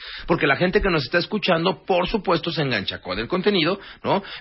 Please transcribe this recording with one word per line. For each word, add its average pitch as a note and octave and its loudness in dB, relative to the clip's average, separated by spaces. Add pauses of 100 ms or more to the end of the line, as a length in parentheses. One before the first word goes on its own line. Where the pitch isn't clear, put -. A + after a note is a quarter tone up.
(280)
porque D#3+ 2
la C#3 4
gente F#3 2
que G3 2
nos D#3+ 2
está F3 0
escuchando, F3 0
por F3+ 2
supuesto, F3 0
se D#3 -2
engancha A2+ -2
con F#2 -6
el A2+ -6
contenido, F#3 2 (240)
¿no? F3+ 0 (180)